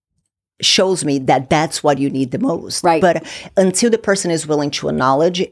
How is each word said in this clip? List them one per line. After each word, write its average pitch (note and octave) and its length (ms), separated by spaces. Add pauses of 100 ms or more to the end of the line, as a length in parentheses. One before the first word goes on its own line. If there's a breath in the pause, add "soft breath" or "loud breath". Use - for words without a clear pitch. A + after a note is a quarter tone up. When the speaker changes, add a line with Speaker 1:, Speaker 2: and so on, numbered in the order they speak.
(640)
Speaker 1:
shows F#3+ 420
me C#3 140
that C3 320
that's D#3+ 340
what C#3+ 140
you C#3 100
need C3+ 220
the C3+ 80
most. F#3+ 440
Speaker 2:
Right. E3 200
Speaker 1:
But E3 240 (320 loud breath)
until F#3+ 320
the A3+ 80
person G3 320
is D3+ 160
willing D3 240
to C#3+ 180
acknowledge C#3+ 640